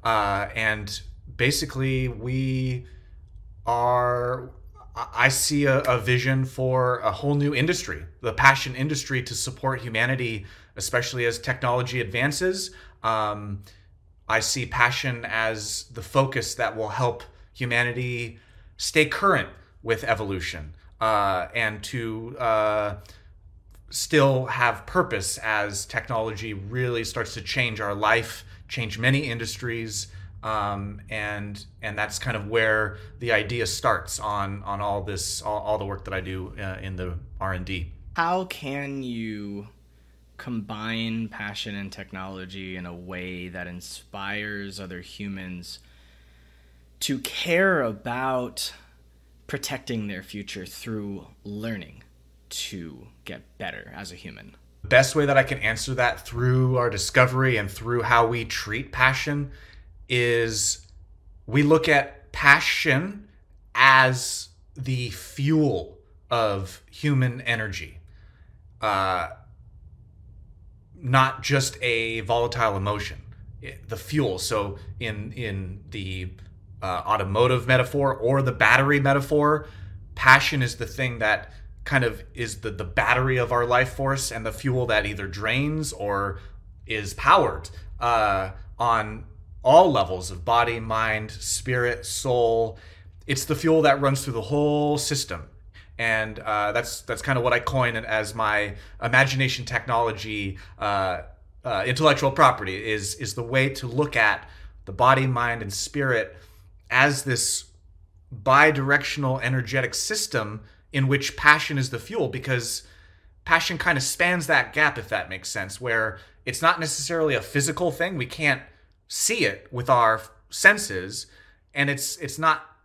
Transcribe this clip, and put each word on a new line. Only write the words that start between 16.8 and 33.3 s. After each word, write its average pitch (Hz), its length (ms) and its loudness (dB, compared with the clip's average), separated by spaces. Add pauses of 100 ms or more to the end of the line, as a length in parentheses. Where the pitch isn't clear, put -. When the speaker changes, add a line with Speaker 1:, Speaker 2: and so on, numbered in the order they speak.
Speaker 1:
help 120 340 -2 (280)
humanity 120 880 -2 (380)
stay - 280 2
current 175 440 0 (340)
with 113 220 0
evolution, 95 680 -2 (260)
uh, 101 520 2
and 107 300 -2
to, 113 560 -8
uh, 107 560 2 (960)
still 135 540 2
have 117 400 0
purpose 113 540 -2
as 104 480 -2
technology 110 680 -6
really 117 500 -4
starts 113 300 -6
to 113 80 -10
change 113 400 -2
our 101 140 -2
life, 110 500 2 (220)
change 107 320 -6
many 131 320 2
industries, 117 760 -6 (360)
um, 101 680 -4
and, 104 560 -8 (160)
and 104 160 -8
that's 104 220 -4
kind 117 180 -4
of 101 100 -6
where 110 500 2 (200)
the 120 140 -2